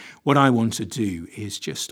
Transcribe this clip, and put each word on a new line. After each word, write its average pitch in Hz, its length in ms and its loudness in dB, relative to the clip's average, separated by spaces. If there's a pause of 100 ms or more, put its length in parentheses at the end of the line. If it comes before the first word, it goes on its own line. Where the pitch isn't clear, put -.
(220)
what 143 160 4
I 139 140 6
want 113 220 2
to 113 120 -6
do 92 500 -4
is 104 240 -8
just - 320 -8